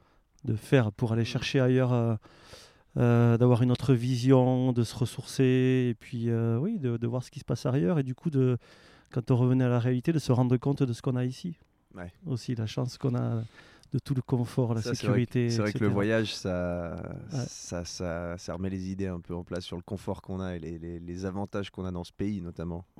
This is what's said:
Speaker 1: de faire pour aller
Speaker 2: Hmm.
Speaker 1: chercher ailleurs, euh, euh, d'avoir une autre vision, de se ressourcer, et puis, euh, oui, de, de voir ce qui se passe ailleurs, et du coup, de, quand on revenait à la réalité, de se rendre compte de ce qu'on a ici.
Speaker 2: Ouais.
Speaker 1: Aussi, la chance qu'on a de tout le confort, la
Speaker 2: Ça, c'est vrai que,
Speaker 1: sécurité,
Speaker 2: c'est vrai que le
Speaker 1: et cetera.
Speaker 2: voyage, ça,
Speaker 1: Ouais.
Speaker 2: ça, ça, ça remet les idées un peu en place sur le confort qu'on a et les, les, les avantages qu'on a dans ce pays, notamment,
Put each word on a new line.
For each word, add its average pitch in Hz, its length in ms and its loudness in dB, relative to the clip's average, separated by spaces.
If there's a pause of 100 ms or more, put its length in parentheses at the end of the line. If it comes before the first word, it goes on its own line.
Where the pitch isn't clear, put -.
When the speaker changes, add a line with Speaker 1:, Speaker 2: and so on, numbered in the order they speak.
(460)
Speaker 1:
de 113 100 -2
faire 113 360 4
pour 113 220 -2
aller 113 100 2
Speaker 2:
Hmm. - 20 -2
Speaker 1:
chercher - 340 0
ailleurs, 127 320 4
euh, 117 240 2 (840)
euh, 120 400 6
d'avoir 120 240 6
une 123 100 4
autre 131 220 2
vision, 127 800 4
de 120 100 2
se - 120 -6
ressourcer, 127 960 2
et 113 80 -2
puis, 117 300 -4
euh, 117 280 2
oui, 202 220 -4
de, 120 180 -2
de 117 100 -2
voir 127 160 -4
ce - 60 -20
qui - 100 -14
se - 60 -14
passe 139 220 -4
ailleurs, 156 320 2
et 135 40 2
du 127 120 -6
coup, - 160 -4
de, 127 260 4 (540)
quand - 180 -2
on 131 60 6
revenait 127 280 4
à 123 60 2
la 120 100 2
réalité, 123 320 0
de 165 60 2
se 131 140 0
rendre 123 260 4
compte 139 240 0
de 127 100 2
ce 113 120 -6
qu'on 127 120 0
a 123 80 -2
ici. 131 320 -6 (400)
Speaker 2:
Ouais. 90 160 -12 (140)
Speaker 1:
Aussi, 127 300 -6
la 113 100 -4
chance 127 320 -6
qu'on 123 180 -2
a 117 280 -2 (480)
de 131 80 -2
tout - 140 -4
le 127 80 -4
confort, 120 540 0
la 113 60 -2
Speaker 2:
Ça, 117 120 -4
c'est 107 140 -4
vrai 104 180 2
que, - 60 -8
Speaker 1:
sécurité, 120 180 0
Speaker 2:
c'est 117 120 0
vrai 104 120 0
que - 60 -4
le 110 60 2
Speaker 1:
et 104 40 4
cetera. 98 40 2
Speaker 2:
voyage, 107 420 0
ça, 87 600 -4 (380)
Speaker 1:
Ouais. 135 140 -4
Speaker 2:
ça, - 380 -8
ça, 87 520 -6
ça 85 160 -10
remet 92 160 -4
les 95 220 -6
idées 95 160 -4
un 90 120 -6
peu 87 140 -12
en 87 100 -6
place 90 220 -8
sur 87 120 -10
le 90 40 -10
confort 95 400 -8
qu'on 92 180 -8
a 92 160 -6
et 85 40 -8
les, 82 180 -8
les, 85 220 -10
les 87 260 -8
avantages 98 460 -6
qu'on 92 140 -8
a 92 60 -6
dans 87 120 -6
ce - 100 -18
pays, 101 280 -4
notamment, 85 440 -8 (140)